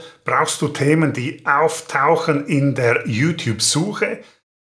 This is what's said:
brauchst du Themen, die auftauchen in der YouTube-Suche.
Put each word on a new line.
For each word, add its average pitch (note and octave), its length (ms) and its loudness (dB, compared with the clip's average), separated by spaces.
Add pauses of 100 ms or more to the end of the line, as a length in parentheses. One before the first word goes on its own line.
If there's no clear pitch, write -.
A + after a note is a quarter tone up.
(240)
brauchst D3 380 0
du D3 60 0
Themen, D3 440 2
die B2 320 -8
auftauchen D3 1000 0
in C#3+ 280 2
der B2 320 2
YouTube-Suche. D#3 1120 -2 (520)